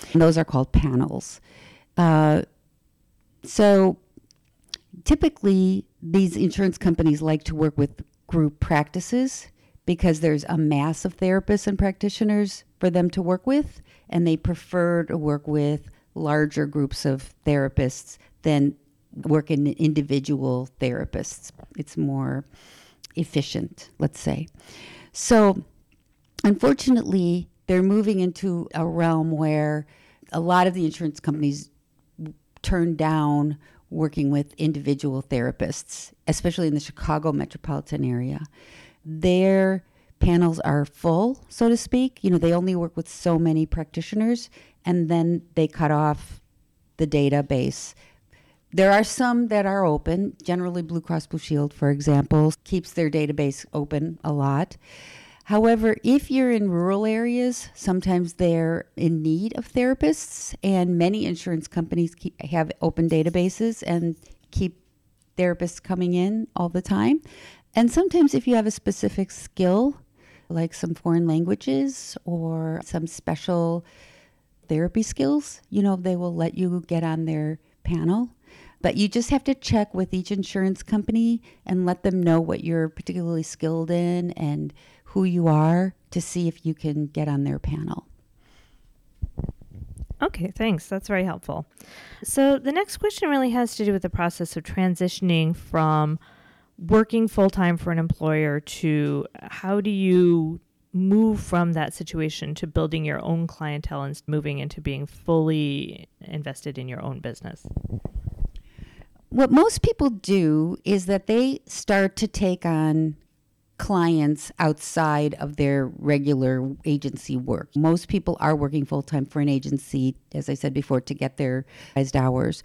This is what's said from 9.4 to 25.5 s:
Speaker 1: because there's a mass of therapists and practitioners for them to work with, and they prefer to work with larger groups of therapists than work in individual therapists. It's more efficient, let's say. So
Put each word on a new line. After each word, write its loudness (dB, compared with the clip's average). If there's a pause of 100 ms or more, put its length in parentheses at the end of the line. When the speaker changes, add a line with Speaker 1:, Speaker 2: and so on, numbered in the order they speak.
Speaker 1:
because 2
there's 2
a -2
mass 0
of -8
therapists 0
and -2
practitioners 0 (160)
for 2
them 2
to -4
work -2
with, 0 (280)
and 0
they 2
prefer 0
to -4
work -2
with -2 (260)
larger 0
groups -4
of -4 (120)
therapists -2 (240)
than 2 (380)
work 0
in 2
individual 0 (100)
therapists. -6 (260)
It's -12
more -4 (680)
efficient, -6 (100)
let's -4
say. -4 (640)
So 4 (800)